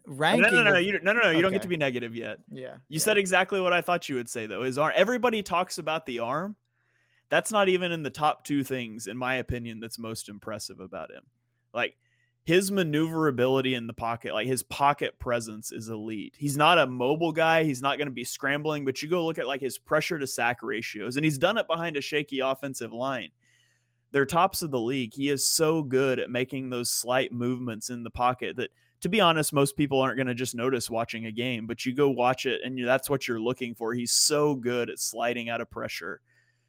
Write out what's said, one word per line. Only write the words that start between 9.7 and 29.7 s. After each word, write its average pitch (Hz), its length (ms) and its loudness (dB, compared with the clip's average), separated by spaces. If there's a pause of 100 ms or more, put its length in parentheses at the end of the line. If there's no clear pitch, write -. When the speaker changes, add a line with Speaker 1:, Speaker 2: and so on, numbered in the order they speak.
Speaker 1:
that's 117 200 -12
most 113 300 -10
impressive 104 500 -10
about 92 320 -10
him. 64 100 -18 (540)
Like, 117 200 -2 (480)
his 190 280 2
maneuverability 147 1040 2
in 117 100 -6
the 113 80 -10
pocket, 117 400 -6
like, 110 140 -2
his 131 160 -2
pocket - 560 0
presence 113 520 -4
is 113 180 -10
elite. 110 500 -8
He's 143 180 -2
not 160 220 8
a 143 80 4
mobile 135 440 0
guy. 160 340 4
He's 131 180 -2
not 139 160 0
gonna 147 100 -4
be 120 140 -8
scrambling, 147 600 -2
but 135 200 -2
you 151 60 -8
go 175 140 0
look 160 140 -2
at, 156 80 -4
like, 131 160 -4
his 127 160 -4
pressure 156 400 0
to 139 80 -4
sack 120 380 -2
ratios, 113 540 -6
and 147 60 0
he's 151 140 2
done 190 220 2
it 196 80 -4
behind 165 300 -4
a 143 40 -2
shaky 147 380 -4
offensive 131 520 -4
line. 120 380 -4 (800)
They're 139 140 4
tops 170 380 2
of 156 80 -4
the 131 80 0
league. 120 340 -2
He 139 160 -2
is 139 160 0
so 160 380 2
good 131 340 2
at 117 140 -4
making 131 400 -4
those 120 180 -2
slight 123 420 0
movements 120 600 -4
in 120 100 -8
the 117 80 -10
pocket 123 460 0
that, 117 160 -6 (300)
to 180 80 -4
be 202 120 2
honest, 160 320 4
most 139 240 2